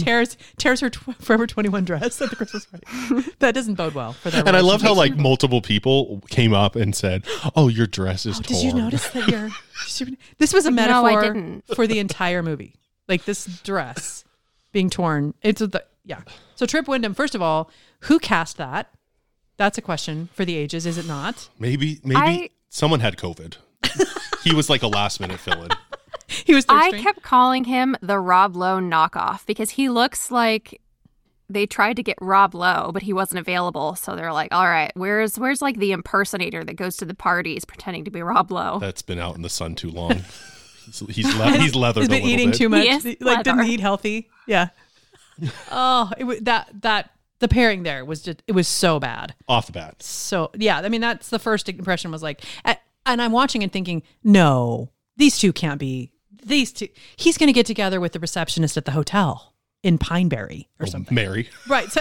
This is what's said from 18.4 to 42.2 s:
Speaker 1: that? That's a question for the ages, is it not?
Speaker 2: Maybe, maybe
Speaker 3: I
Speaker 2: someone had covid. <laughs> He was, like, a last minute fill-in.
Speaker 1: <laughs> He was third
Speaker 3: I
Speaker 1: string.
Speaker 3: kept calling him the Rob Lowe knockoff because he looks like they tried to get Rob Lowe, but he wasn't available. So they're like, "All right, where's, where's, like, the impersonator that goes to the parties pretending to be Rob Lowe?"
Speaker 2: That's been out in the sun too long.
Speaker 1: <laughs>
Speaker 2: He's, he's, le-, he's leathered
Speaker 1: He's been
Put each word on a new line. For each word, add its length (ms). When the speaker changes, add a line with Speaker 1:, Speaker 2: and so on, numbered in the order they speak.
Speaker 1:
that? 320
That's 200
a 60
question 500
for 120
the 120
ages, 300
is 120
it 80
not? 420
Speaker 2:
Maybe, 460
maybe 120
Speaker 3:
I 340
Speaker 2:
someone 300
had 160
covid. 400
<laughs> 640
He 100
was, 140
like, 140
a 60
last 320
minute 200
fill-in. 340
Speaker 1:
<laughs> 40
He 280
was 100
third 140
Speaker 3:
I 100
Speaker 1:
string. 140
Speaker 3:
kept 200
calling 420
him 360
the 180
Rob 380
Lowe 240
knockoff 680
because 240
he 200
looks 400
like 500
they 160
tried 300
to 60
get 180
Rob 340
Lowe, 380
but 100
he 100
wasn't 280
available. 540
So 220
they're 160
like, 200
"All 120
right, 300
where's, 440
where's, 240
like, 160
the 140
impersonator 720
that 100
goes 220
to 80
the 100
parties 520
pretending 400
to 40
be 120
Rob 280
Lowe?" 280
Speaker 2:
That's 240
been 160
out 180
in 60
the 80
sun 240
too 160
long. 320
Speaker 1:
<laughs> 320
Speaker 2:
He's, 120
he's, 280
le-, 200
he's 160
leathered 280
Speaker 1:
He's 60
been 140